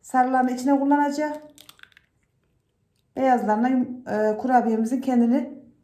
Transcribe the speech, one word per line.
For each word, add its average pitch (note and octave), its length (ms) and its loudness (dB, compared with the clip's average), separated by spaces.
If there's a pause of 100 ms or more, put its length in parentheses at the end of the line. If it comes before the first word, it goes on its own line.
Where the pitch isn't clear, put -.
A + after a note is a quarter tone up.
Sarılarını B3+ 500 0
içine C#4 280 0
kullanacağım. D4 580 0 (1800)
Beyazlarına A#3 540 2
yum-, - 400 -2
e, G#3+ 280 -2
kurabiyemizin A3+ 640 0
kendini B3 580 0 (240)